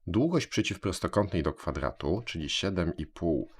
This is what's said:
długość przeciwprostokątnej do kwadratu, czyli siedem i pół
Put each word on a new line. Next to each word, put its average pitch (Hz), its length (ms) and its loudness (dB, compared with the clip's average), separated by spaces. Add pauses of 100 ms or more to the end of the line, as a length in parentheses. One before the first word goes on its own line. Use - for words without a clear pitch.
długość 139 400 2
przeciwprostokątnej 95 960 0
do 76 100 0
kwadratu, 73 720 -2
czyli 78 240 -4
siedem 92 480 0
i - 80 -4
pół 80 440 0 (100)